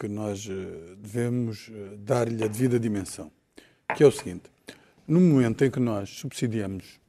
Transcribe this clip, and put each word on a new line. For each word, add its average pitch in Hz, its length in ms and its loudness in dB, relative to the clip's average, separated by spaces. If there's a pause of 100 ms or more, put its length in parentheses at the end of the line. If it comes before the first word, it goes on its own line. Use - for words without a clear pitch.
que 110 80 -6
nós, 104 400 -6
eh, 87 480 -12
devemos, 113 720 -4
eh, 104 280 -14
dar-lhe 117 440 -2
a 110 40 0
devida 120 340 2
dimensão, 101 500 -4 (640)
que - 80 4
é 147 40 10
o 127 60 10
seguinte. - 320 -10 (600)
No 160 140 6
momento 135 420 6
em 131 80 4
que 131 100 -4
nós 107 280 -2
subsidiamos 107 1000 -6